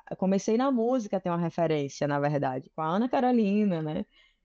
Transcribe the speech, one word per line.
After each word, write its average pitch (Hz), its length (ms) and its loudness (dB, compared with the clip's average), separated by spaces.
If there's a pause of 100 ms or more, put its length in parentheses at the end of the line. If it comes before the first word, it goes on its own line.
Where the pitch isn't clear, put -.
a, 175 60 -8
comecei 196 400 0
na 269 160 0
música 233 460 0
a - 20 -6
ter 185 80 -4
uma 170 100 0
referência, 156 680 -2
na 143 100 0
verdade, 143 560 -2
com 160 80 -6
a 156 60 -2
Ana 208 200 0
Carolina, 214 720 2
né? 160 240 -4 (380)